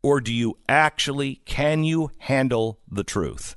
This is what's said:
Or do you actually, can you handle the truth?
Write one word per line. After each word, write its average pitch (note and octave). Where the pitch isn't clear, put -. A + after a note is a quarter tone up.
Or C#3+
do A2+
you A#2
actually, C#3+
can D#3
you D#3+
handle B2
the G2
truth? -